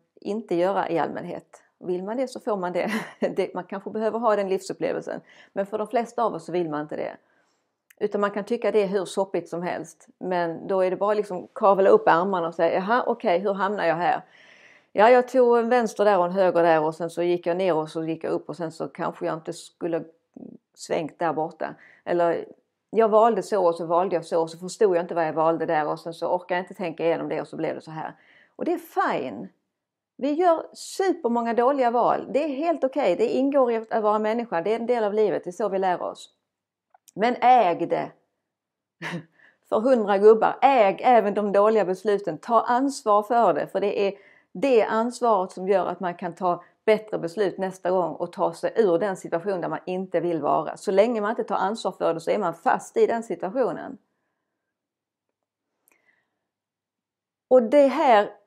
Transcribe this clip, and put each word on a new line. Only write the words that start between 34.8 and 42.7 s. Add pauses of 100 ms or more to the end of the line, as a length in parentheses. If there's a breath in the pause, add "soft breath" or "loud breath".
del
av
livet.
Det
är
så
vi
lär
oss. (840)
Men
äg
det. (760)
<laughs>
För
hundra
gubbar.
Äg
även
de
dåliga
besluten.
Ta
ansvar